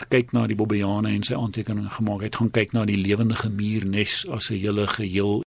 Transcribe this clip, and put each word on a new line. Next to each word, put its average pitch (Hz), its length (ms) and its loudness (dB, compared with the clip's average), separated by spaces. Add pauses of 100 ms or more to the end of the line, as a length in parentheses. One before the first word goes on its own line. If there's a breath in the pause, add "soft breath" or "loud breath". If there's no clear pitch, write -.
kyk 123 240 4
na 117 140 2
die 107 80 -2
bobbejane 104 540 0
en 104 140 0
sy - 100 -2
aantekeninge 104 560 -4
gemaak. 104 300 -2
Hy 104 60 -6
het 107 100 -6
gaan 117 160 2
kyk 107 220 2
na 113 120 2
die 101 120 2
lewendige 110 520 2
muurnes 104 800 0
as - 220 -4
'n 110 40 0
hele 101 320 0
geheel. 101 600 0